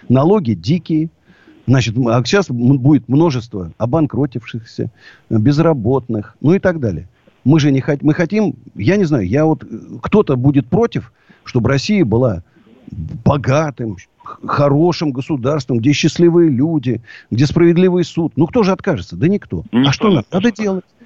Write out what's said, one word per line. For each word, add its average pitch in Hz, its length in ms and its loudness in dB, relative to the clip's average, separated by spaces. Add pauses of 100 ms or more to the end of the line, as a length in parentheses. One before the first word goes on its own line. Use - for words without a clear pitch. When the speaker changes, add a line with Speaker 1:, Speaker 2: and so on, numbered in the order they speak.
Speaker 1:
налоги 143 440 2
дикие. 156 580 -4 (560)
Значит, 117 280 0
м-, 123 140 0
а 120 160 0
сейчас 196 240 0
м-, 123 60 -6 (240)
будет 127 280 2
множество 120 680 -2
обанкротившихся, 120 1120 -4 (400)
э, 117 80 0
безработных, 131 1040 0
ну 156 140 2
и 196 40 0
так 175 200 -2
далее. 92 280 -4 (360)
Мы 151 160 4
же 143 120 2
не 135 80 2
хот-, 143 220 -2
мы 147 140 2
хотим, 196 400 -2 (180)
я 143 240 0
не 208 80 2
знаю, 135 220 0
я 95 180 0
вот, 156 180 0
э, - 40 -20 (340)
кто-то 175 340 2
будет 135 300 2
против, 214 480 -2 (300)
чтобы 120 260 -2
Россия 170 340 2
была 110 380 0 (840)
богатым, 131 760 0 (260)
х-, - 240 -18
хорошим 147 640 2
государством, 135 680 -4
где 127 140 2
счастливые 170 560 2
люди, 131 520 -2 (280)
где 117 160 0
справедливый 170 580 4
суд. 165 320 -6
Ну, 165 120 2
кто 233 160 0
же 185 80 2
откажется? 147 440 -4
Да 104 120 0
никто. 185 440 -4
Speaker 2:
Никто 131 180 2
Speaker 1:
А 135 40 2
что 214 160 0
Speaker 2:
не 190 60 4
Speaker 1:
надо? 113 160 0
Надо 175 60 -2 (120)
Speaker 2:
откажется. 214 140 -6
Speaker 1:
делать. 190 220 -4 (200)